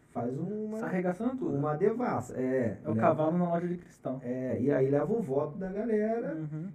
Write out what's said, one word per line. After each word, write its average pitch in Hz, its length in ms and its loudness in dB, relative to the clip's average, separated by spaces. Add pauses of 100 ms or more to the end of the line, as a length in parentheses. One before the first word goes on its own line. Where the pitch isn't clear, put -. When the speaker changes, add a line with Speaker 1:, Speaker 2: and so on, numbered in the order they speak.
Speaker 1:
faz 127 280 -4
uma 214 420 -4
Speaker 2:
Sai 240 100 -4
arregaçando 185 480 0
tudo. 156 180 -2
Speaker 1:
uma 151 200 2
devassa, 226 600 0
é. 127 480 0
Speaker 2:
É - 60 -6
o 107 40 2
Speaker 1:
Leva 110 60 2
Speaker 2:
cavalo 156 380 4
na 175 100 2
loja 170 200 0
de 175 100 -4
cristal. - 460 -8
Speaker 1:
É, 127 360 -2
e 139 120 2
aí 135 180 4
leva 147 240 2
o 233 80 2
voto 147 360 0
da 185 140 -6
galera. 226 640 0
Speaker 2:
Uhum. 156 400 -6